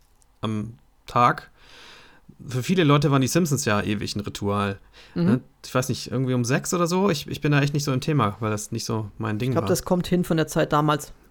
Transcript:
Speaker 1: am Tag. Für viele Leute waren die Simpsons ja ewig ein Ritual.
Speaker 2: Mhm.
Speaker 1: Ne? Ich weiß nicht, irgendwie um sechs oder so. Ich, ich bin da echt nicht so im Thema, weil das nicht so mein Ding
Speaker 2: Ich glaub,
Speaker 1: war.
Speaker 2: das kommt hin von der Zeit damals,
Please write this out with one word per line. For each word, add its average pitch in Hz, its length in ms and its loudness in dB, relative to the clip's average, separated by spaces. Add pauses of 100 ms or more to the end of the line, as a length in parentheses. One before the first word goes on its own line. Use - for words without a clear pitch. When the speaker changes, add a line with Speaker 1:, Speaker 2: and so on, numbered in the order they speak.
(400)
Speaker 1:
am 110 340 -6 (320)
Tag. 123 440 2 (960)
Für 123 160 -4
viele 185 220 2
Leute 147 260 6
waren 135 120 4
die 127 60 2
Simpsons 151 360 2
ja 104 180 2
ewig 101 320 -4
ein 104 60 -4
Ritual. 101 580 -2 (360)
Speaker 2:
Mhm. 170 100 0
Speaker 1:
Ne? 127 160 4 (240)
Ich - 100 -16
weiß 127 140 0
nicht, - 220 -6
irgendwie 127 240 0
um 123 100 0
sechs 143 300 -2
oder 175 120 2
so. 185 220 2
Ich, 139 200 -2
ich - 120 -6
bin 147 120 2
da 139 100 4
echt 143 100 0
nicht 147 120 -2
so 139 80 -2
im 127 100 -2
Thema, 117 380 0
weil 110 100 -2
das 104 220 -6
nicht 117 120 -6
so 107 320 -4
mein 107 220 -4
Ding 123 120 -2
Speaker 2:
Ich 123 40 -2
glaub, 165 80 0
Speaker 1:
war. 190 60 -4
Speaker 2:
das 175 160 0
kommt 180 220 0
hin 180 160 0
von 170 140 0
der 156 100 2
Zeit 151 260 0
damals, 151 400 0 (180)